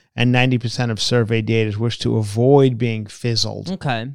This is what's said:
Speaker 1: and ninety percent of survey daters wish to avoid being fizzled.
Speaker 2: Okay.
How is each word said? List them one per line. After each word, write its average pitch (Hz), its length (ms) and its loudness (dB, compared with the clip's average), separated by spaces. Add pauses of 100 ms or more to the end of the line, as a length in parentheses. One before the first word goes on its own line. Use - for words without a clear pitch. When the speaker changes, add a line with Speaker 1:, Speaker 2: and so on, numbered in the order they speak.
(160)
Speaker 1:
and 120 160 2
ninety 127 260 4
percent 117 340 -4
of 104 100 -6
survey 117 420 0
daters 110 340 0
wish 113 220 -4
to 117 180 0
avoid 123 600 4
being 113 280 -4
fizzled. - 680 -4
Speaker 2:
Okay. 127 440 -6